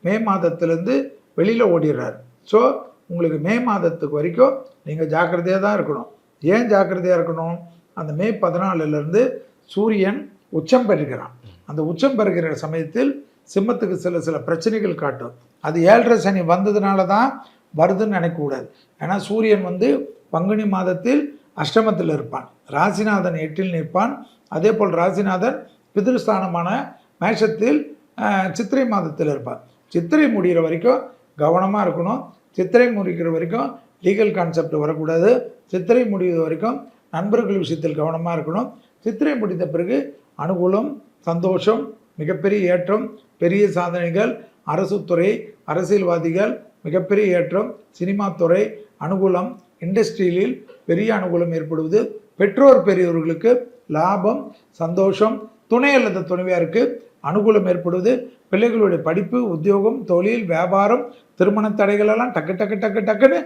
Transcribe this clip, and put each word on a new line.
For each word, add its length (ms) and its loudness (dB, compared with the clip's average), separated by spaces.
மே 160 -2
மாதத்துலேருந்து 760 0
வெளியில 320 2
ஓடிடுறாரு. 480 0
So, 100 4
உங்களுக்கு 320 -2
மே 200 0
மாதத்துக்கு 580 -2
வரைக்கும் 380 4
நீங்க 200 -4
ஜாக்கிரதையா 540 0
தான் 180 0
இருக்கணும். 320 -4
ஏன் 260 2
ஜாக்கிரதையா 480 2
இருக்கணும்? 400 -2
அந்த 180 -8
மே 200 -2
பதினாலுல 640 -2
இருந்து 260 0
சூரியன் 520 0
உச்சம் 360 2
பெறுகிறான். 460 -2
அந்த 180 -6
உச்சம் 320 0
பெறுகிற 380 0
சமயத்தில் 560 -4
சிம்மத்துக்கு 500 -2
சில 240 -2
சில 180 -4
பிரச்சனைகள் 560 -2
காட்டும். 380 -6
அது 180 -2
ஏழரை 360 6
சனி 240 0
வந்ததுனால 640 2
தான் 240 2
வருதுன்னு 420 2
நினைக்கக்கூடாது. 500 -4
ஏன்னா 160 -4
சூரியன் 460 2
வந்து 260 0
பங்குனி 340 0
மாதத்தில் 580 0
அஷ்டமத்தில் 560 0
இருப்பான், 340 -6
ராசிநாதன் 720 0
எட்டில் 340 -6
நிற்பான். 400 -2
அதே 240 2
போல் 200 0
ராசிநாதன் 640 0
பிதிருஸ்தானமான 760 0
மேஷத்தில், 600 2
அஹ், 360 0
சித்திரை 340 -2
மாதத்தில் 420 -2
இருப்பான். 320 -6
சித்திரை 360 2
முடிகிற 340 2
வரைக்கும் 400 0
கவனமா 440 2
இருக்கணும். 380 -2
சித்திரை 360 2
முடிக்கிற 420 -4
வரைக்கும் 360 -4
லீகல் 280 2
கான்செப்ட் 440 -2
வரக்கூடாது. 560 0
சித்திரை 380 2
முடிகிற 340 0
வரைக்கும் 380 -2
நண்பர்கள் 480 0
விஷயத்தில் 400 -4
கவனமா 340 -2
இருக்கணும். 360 -4
சித்திரை 360 -2
முடிந்த 300 -4
பிறகு 300 -2
அனுகூலம், 500 -2
சந்தோஷம், 600 0
மிகப்பெரிய 560 0
ஏற்றம், 320 0
பெரிய 320 2
சாதனைகள், 600 -2
அரசு 400 -2
துறை, 260 2
அரசியல்வாதிகள் 840 0
மிகப்பெரிய 540 0
ஏற்றம், 320 0
சினிமா 400 -4
துறை 320 2
அனுகூலம், 500 0
இண்டஸ்ட்ரியில் 760 0
பெரிய 300 0
அனுகூலம் 380 -2
ஏற்படுவது, 480 -2
பெற்றோர் 460 6
பெரியவர்களுக்கு 680 2
லாபம், 520 0
சந்தோஷம், 640 0
துணை 260 4
அல்லது 280 2
துணைவியாருக்கு 600 0
அனுகூலம் 460 2
ஏற்படுவது, 440 0
பிள்ளைகளுடைய 560 2
படிப்பு, 360 -2
உத்தியோகம், 560 0
தொழில், 400 0
வியாபாரம், 600 2
திருமண 340 2
தடைகளெல்லாம் 640 2
டக்கு 220 -4
டக்கு 220 -2
டக்கு 260 -2
டக்குன்னு 440 4